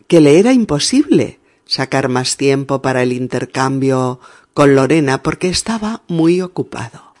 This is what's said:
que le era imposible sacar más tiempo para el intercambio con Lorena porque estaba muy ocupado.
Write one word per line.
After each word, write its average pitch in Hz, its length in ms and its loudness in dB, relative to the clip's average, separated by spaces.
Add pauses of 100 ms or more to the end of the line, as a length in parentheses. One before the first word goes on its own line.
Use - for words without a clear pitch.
que 170 140 4
le 147 180 6
era 240 140 4
imposible 220 840 0 (260)
sacar 135 420 -4
más 127 300 -4
tiempo 139 440 0
para 131 220 -2
el 123 80 0
intercambio 127 1120 -2 (320)
con 143 220 4
Lorena 135 480 0
porque - 260 -4
estaba 220 580 -6
muy 170 320 0
ocupado. - 800 -10